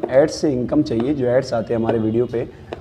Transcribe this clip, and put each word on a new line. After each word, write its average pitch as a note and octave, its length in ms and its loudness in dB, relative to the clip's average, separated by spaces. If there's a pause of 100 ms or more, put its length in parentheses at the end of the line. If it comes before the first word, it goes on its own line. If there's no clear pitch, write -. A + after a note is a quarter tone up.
एड्स C#3+ 260 4
से D#3 180 0
income B2+ 300 0
चाहिए, B2 320 0
जो C3 120 -2
एड्स B2 280 2
आते A2+ 200 -2
हैं A2+ 60 0
हमारे A2+ 180 0
video A2+ 280 0
पे, A#2 220 -4 (320)